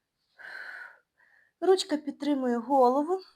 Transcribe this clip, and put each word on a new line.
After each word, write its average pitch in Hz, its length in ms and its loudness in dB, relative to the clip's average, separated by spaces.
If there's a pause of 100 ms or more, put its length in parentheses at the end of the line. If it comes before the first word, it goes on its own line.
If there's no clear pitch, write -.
(1600)
Ручка 359 360 2
підтримує 269 600 -2
голову. 269 640 2 (180)